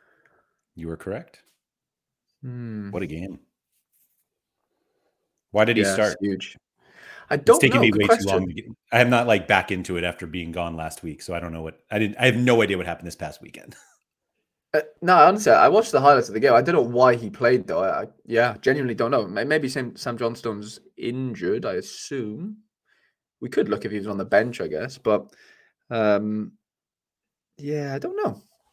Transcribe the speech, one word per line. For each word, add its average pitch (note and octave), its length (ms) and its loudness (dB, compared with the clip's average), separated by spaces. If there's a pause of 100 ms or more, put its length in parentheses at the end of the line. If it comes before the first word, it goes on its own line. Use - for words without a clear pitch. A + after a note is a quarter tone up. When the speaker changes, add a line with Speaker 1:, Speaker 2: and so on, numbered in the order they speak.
(760)
Speaker 1:
You E2 120 -12
were E2 100 -8
correct. A2+ 420 -12 (1000)
Speaker 2:
Hmm. A#2 500 -12
Speaker 1:
What G2 120 -6
a E2+ 40 -6
game. D#2+ 320 -12 (2000)
Why G#2 140 2
did A2+ 120 2
he G#2 60 2
Speaker 2:
Yeah, G2 100 0
Speaker 1:
start? G2+ 200 0
Speaker 2:
it's - 80 -10
huge. G2 360 -6 (720)
I D3 60 0
Speaker 1:
It's C#3+ 100 -6
Speaker 2:
don't A#3 160 8
Speaker 1:
taken C3 160 4
Speaker 2:
know. A#2+ 60 4
Speaker 1:
me A2 80 6
Speaker 2:
Good G#2 100 0
Speaker 1:
way G2+ 60 2
Speaker 2:
question. G2 200 2
Speaker 1:
too F#2+ 60 0
long F#2 140 0
to F2 60 -10
get, - 120 -14 (260)
I A2+ 80 2
have A#2+ 100 4
not, A#2+ 180 2
like, G#2 200 2
back G2 240 2
into F#2 260 -6
it E2+ 60 -4
after F2 240 -8
being E2 240 -10
gone E2+ 240 -6
last D#2+ 280 -10
week, D#2 180 -12
so F2+ 120 -10
I E2+ 60 -6
don't E2+ 140 -10
know E2 80 -10
what, D#2+ 180 -14 (100)
I G#2+ 100 -4
didn't, G#2 180 -2
I A#2+ 80 2
have B2 100 4
no A#2+ 260 4
idea G2 160 0
what F2 80 -6
happened E2+ 220 -10
this E2 100 -14
past D2+ 240 -14
weekend. - 400 -20
<laughs> - 40 -20 (880)
Speaker 2:
Uh, D3+ 60 2 (220)
no, F3 160 4
honestly, F3+ 340 6
I A2 160 8
watched G#3 240 4
the C#3 80 2
highlights C#3+ 300 6
of G2 40 -10
the A2 60 -4
game. C3 140 6
I A#2+ 80 8
don't E3+ 140 0
know D3 60 4
why A#2+ 360 4
he A2+ 120 -10
played, A#2+ 380 0
though. E2+ 160 -2
I, E2+ 200 -2
I, A2 40 -10 (180)
yeah, A2+ 360 0
genuinely B2+ 340 0
don't A#2+ 160 -2
know. A#2 160 0
May-, G2+ 160 -6
maybe D3 240 -2
Sam, B2+ 300 -8
Sam A#2+ 200 -8
Johnstone's A2+ 640 -8 (160)
injured, B2+ 680 -6
I G2+ 80 -4
assume. B2+ 840 -10 (840)
We B2 80 -10
could - 180 -2
look G2+ 160 -4
if G#2 80 -8
he G#2 60 -6
was G2+ 100 -8
on G2+ 100 -6
the F#2+ 60 -6
bench, A2 380 0
I E2+ 60 -6
guess. E2 300 -8
But, G#2 320 -2 (600)
um, G#2+ 640 -2 (1040)
yeah, C#3+ 360 -6
I C3+ 60 -6
don't F4+ 160 -8
know. - 260 -4 (320)